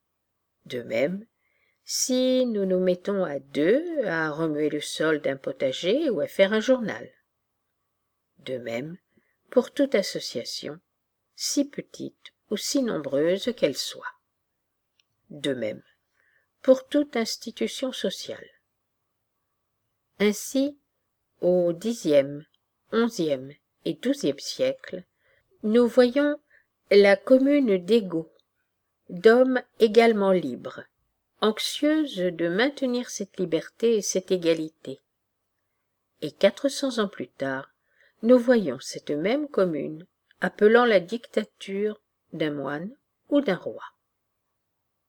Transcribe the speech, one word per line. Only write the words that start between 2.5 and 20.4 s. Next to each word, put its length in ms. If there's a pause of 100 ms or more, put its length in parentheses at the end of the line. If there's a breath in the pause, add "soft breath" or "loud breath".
nous 160
mettons 440
à 140
deux 680
à 240
remuer 400
le 100
sol 400
d'un 160
potager 720
ou 120
à 60
faire 260
un 80
journal. 480 (1300)
De 200
même, 380 (540)
pour 200
toute 240
association, 840 (540)
si 300
petite 680 (180)
ou 60
si 260
nombreuse 720
qu'elle 220
soit. 380 (1120)
De 240
même, 300 (800)
pour 260
toute 280
institution 760
sociale. 560 (1700)
Ainsi, 580 (600)